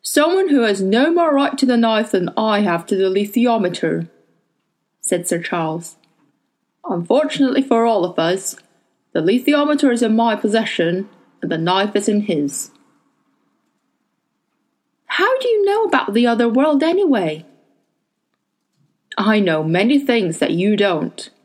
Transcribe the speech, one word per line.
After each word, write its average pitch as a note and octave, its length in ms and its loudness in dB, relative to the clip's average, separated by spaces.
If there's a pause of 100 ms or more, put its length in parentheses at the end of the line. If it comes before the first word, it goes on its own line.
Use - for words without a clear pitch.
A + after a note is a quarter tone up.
"Someone F4 480 2
who C#4+ 120 4
has G#3 200 0
no A#3 300 2
more E4+ 220 2
right C#4 240 0
to - 80 0
the A#3+ 120 2
knife A3 340 0
than F3+ 260 0
I G#3+ 240 0
have E3+ 260 -2
to G3+ 80 0
the F#3+ 140 0
lithiometer," F#3+ 1000 -2 (880)
said - 280 -4
Sir E3+ 140 -2
Charles. E3 560 -6 (880)
"Unfortunately C4 760 0
for A#3 240 2
all A3 200 2
of F3 120 -4
us, F3+ 380 -2 (580)
the E3 80 -2
lithiometer C#4+ 680 2
is A#3 100 0
in A3 140 2
my A3+ 200 2
possession, G3+ 760 -2 (320)
and E3+ 100 -6
the E3 60 -2
knife F#3 380 0
is G3+ 120 0
in G#3 140 0
his." D3 500 -4 (2500)
"How B4+ 200 2
do B4+ 80 -4
you G#4+ 180 2
know G#4 180 2
about C4+ 300 -2
the A#3+ 140 2
other A#3 200 2
world C#4 360 2
anyway?" C4 640 0 (1700)
"I G#3+ 220 2
know D#3+ 240 0
many G3+ 360 2
things A3+ 400 -2
that - 120 0
you F#3+ 260 0
don't. F#3 520 -2 (160)